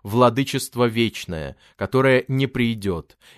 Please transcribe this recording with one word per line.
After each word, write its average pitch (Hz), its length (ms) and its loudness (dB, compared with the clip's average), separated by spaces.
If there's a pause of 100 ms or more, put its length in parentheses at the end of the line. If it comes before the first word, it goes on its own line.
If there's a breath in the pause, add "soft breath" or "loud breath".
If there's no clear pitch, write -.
владычество 120 840 0
вечное, 98 720 -2 (200 soft breath)
которое 131 520 2
не 135 200 0
придет, 107 680 -4 (220 soft breath)